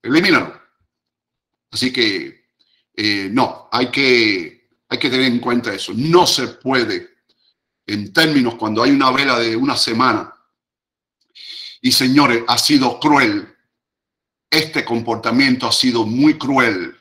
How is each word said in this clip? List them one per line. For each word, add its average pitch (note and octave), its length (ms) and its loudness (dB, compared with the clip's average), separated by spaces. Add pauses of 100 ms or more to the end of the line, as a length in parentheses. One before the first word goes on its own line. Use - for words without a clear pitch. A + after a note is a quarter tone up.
Elimínalo. C#3 580 0 (1080)
Así B2+ 220 -4
que, G#2 560 -4 (440)
eh, G#2 380 -2
no, - 400 -2
hay B2 180 0
que, A2+ 800 0 (200)
hay B2+ 100 -6
que C#3 100 -2
tener C3 180 0
en A#2+ 120 0
cuenta A#2+ 340 -2
eso. F#2+ 220 -10
No E3 320 2
se B2+ 200 -2
puede, A#2 720 -4 (720)
en G#2 260 -6
términos, C#3+ 420 2
cuando G#2+ 280 -2
hay C#3 80 4
una C3+ 200 2
vela C3 280 0
de A2+ 160 -2
una C3 220 -2
semana. A#2 580 0 (1500)
Y B2+ 120 0
señores, B2+ 540 4
ha A#2+ 100 2
sido C3 420 2
cruel. B2+ 560 0 (960)
Este D#3+ 340 -2
comportamiento A#2 840 0
ha A2 60 -2
sido A#2 340 0
muy C#3 320 2
cruel A#2 640 0